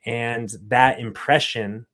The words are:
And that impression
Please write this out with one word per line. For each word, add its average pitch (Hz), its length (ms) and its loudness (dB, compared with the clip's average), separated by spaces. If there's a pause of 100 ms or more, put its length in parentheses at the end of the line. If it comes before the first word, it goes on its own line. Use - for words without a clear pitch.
And 117 480 -4 (140)
that 127 320 4
impression 113 960 -2